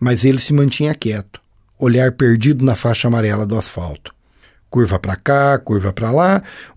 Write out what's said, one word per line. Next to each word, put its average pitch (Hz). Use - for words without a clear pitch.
Mas 123
ele 131
se -
mantinha 143
quieto, -
olhar 127
perdido 123
na 131
faixa 117
amarela 107
do 104
asfalto. -
Curva 107
pra 95
cá, 139
curva 98
pra 110
lá. 185